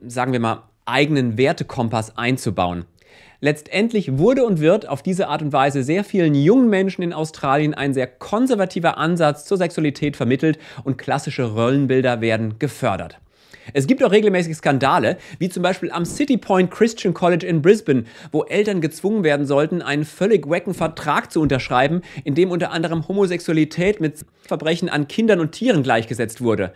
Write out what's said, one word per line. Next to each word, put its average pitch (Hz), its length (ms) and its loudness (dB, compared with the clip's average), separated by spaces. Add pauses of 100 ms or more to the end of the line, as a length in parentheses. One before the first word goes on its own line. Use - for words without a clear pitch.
sagen 127 240 -2
wir 123 80 0
mal, 113 240 -2 (200)
eigenen 131 520 0
Wertekompass 120 800 -2
einzubauen. 92 680 -2 (560)
Letztendlich 160 800 -2
wurde 247 260 4
und 196 140 0
wird 156 300 2
auf 139 140 -6
diese 185 260 -2
Art 151 140 -4
und 143 100 -4
Weise 139 320 2
sehr 165 180 0
vielen 170 320 0
jungen 220 360 4
Menschen 190 320 0
in 175 100 -4
Australien 151 600 -2
ein 139 200 -2
sehr 127 140 -2
konservativer 196 920 -2
Ansatz 160 460 0
zur 196 140 -2
Sexualität 151 580 -2
vermittelt 143 420 0 (240)
und 139 160 -4
klassische 139 460 -4
Rollenbilder 127 760 2
werden 110 380 0
gefördert. 98 640 -4 (540)
Es 139 120 2
gibt - 160 2
auch 185 100 4
regelmäßig 185 440 2
Skandale, 139 600 2 (200)
wie 175 120 -2
zum 180 120 -6
Beispiel 180 280 -2
am 170 160 -4
City 277 320 -2
Point 185 320 2
Christian 220 420 0
College 175 340 0
in 165 140 0
Brisbane, 156 440 4 (280)
wo 151 120 -2
Eltern 196 360 0
gezwungen 190 440 -2
werden 147 220 2
sollten, 151 360 0
einen 147 240 -2
völlig 180 420 0
wacken 180 240 -2
Vertrag - 580 -2
zu 160 120 0
unterschreiben, 139 580 2 (240)
in 143 100 -2
dem 180 160 2
unter 170 220 -4
anderem 165 340 -2
Homosexualität 175 920 0
mit 156 240 -4 (160)
Verbrechen 160 480 -4
an 143 180 -2
Kindern 214 320 2
und 160 140 -2
Tieren 214 300 2
gleichgesetzt 113 580 0
wurde. 104 360 0